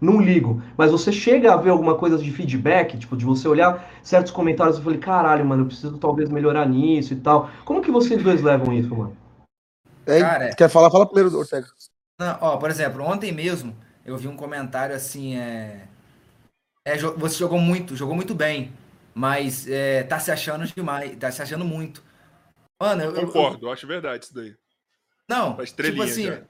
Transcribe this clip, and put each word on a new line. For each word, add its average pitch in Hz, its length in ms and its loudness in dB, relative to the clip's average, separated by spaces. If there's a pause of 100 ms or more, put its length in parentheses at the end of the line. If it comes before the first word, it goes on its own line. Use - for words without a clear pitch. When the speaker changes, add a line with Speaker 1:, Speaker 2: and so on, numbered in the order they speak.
Speaker 1:
não 202 200 6
ligo. 156 400 2 (160)
Mas 156 140 4
você 165 220 2
chega 233 400 6
a 175 40 6
ver 185 140 2
alguma 160 240 4
coisa 165 240 2
de 143 140 -6
feedback, 143 680 0
tipo, - 180 -10
de 117 80 -4
você 131 220 0
olhar 170 420 2 (140)
certos 180 300 2
comentários 160 460 0
e 143 40 -12
falar, 156 160 -2
"Caralho, 156 480 2
mano, 135 160 2
eu 131 40 0
preciso 147 320 -10
talvez 147 320 0
melhorar 147 360 0
nisso 139 460 2
e 135 40 -6
tal." 147 320 2 (160)
Como 370 180 -2
que - 100 -2
vocês 240 300 2
dois 175 200 2
levam 131 300 2
isso, 120 240 -2
mano? 104 200 -6 (920)
Speaker 2:
É, 151 140 6
Speaker 3:
Cara, 143 340 0
Speaker 2:
quer 165 140 8
falar? 165 220 8
Fala 196 160 6
primeiro, 190 320 4
Ortega. 139 280 -6 (520)
Speaker 3:
Não, 175 220 -4
ó, 156 160 0
por 151 140 -4
exemplo, 139 340 -4
ontem 196 260 -4
mesmo 156 460 -6 (280)
eu 127 120 -10
vi 127 100 -10
um 139 100 -12
comentário 139 600 -8
assim, 135 400 -10
é, 113 460 -10 (1000)
é, 147 140 -4
jo-, 156 180 -4
"Você 160 220 -4
jogou 175 220 -2
muito, 175 340 0
jogou 139 220 -6
muito 190 180 -6
bem, 147 380 -4 (420)
mas, 135 540 -4
é, 135 340 -2
tá 147 160 -4
se 165 140 -6
achando 156 340 -6
demais, 143 520 -8
tá 127 120 -6
se 139 100 -10
achando 156 240 -8
muito." 160 380 -10 (800)
Mano, 190 220 0
eu, 160 100 -6
eu, 175 120 -4
Speaker 4:
Concordo, 143 380 0
Speaker 3:
eu 120 40 -8
Speaker 4:
eu 127 40 -6
acho 135 140 -14
verdade 143 380 -8
isso - 100 -20
daí. 110 200 -14 (720)
Speaker 3:
Não, 214 260 -4
Speaker 4:
Tá 127 80 -12
estrelinha 139 440 -6
Speaker 3:
tipo 120 60 -4
assim, 110 140 -4
Speaker 4:
já. 107 240 -8